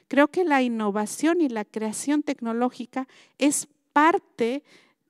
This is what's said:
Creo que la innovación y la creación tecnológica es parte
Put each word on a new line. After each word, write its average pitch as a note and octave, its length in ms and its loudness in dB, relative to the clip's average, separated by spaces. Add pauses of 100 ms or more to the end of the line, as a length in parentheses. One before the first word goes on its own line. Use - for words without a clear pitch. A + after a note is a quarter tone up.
Creo C#4+ 220 4
que F#4 140 -2
la C#4 200 2
innovación A3+ 800 -2
y C#4+ 80 2
la A3 160 -6
creación A3+ 580 -4
tecnológica B3 840 -4 (300)
es - 300 0 (260)
parte D4 720 2 (460)